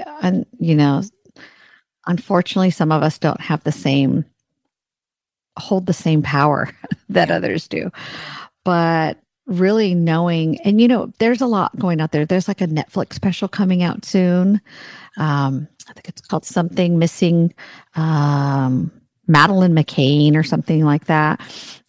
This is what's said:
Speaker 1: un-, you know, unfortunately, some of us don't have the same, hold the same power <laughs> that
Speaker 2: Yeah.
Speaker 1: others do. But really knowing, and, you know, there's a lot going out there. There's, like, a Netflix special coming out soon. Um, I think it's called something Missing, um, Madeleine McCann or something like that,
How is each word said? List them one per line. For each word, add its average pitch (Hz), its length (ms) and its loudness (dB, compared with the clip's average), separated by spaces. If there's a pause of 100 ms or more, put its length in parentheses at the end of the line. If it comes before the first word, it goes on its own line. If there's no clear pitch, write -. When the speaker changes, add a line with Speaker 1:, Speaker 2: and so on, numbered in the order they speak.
(220)
Speaker 1:
un-, 185 240 -2 (120)
you 165 160 0
know, 143 280 2 (1040)
unfortunately, 180 640 0
some 156 200 0
of 151 120 2
us 156 160 0
don't - 220 -2
have - 220 -4
the 151 100 -4
same, 139 520 0 (1300)
hold 190 300 -4
the 180 60 -2
same 156 300 0
power 143 460 0 (220)
<laughs> - 200 -10
that 175 180 2
Speaker 2:
Yeah. 170 80 0
Speaker 1:
others - 320 -4
do. - 220 -6 (760)
But 165 540 0 (280)
really 196 480 2
knowing, 165 640 0
and, 208 200 2
you 240 80 6
know, 240 300 0
there's 233 220 0
a 262 60 -2
lot 208 320 -2
going 170 220 0
out 160 120 -2
there. 151 120 0
There's, 185 240 -2
like, 196 120 -4
a 180 80 -2
Netflix - 460 -4
special 190 340 -4
coming 185 340 0
out - 220 -4
soon. 185 560 2 (580)
Um, 143 500 -2 (200)
I - 60 -20
think - 140 -20
it's - 140 -16
called - 240 -6
something 175 520 0
Missing, 170 540 2 (440)
um, 143 920 0 (360)
Madeleine 175 480 4
McCann 147 640 2
or 156 80 2
something 156 400 0
like 147 220 0
that, 156 340 0 (480)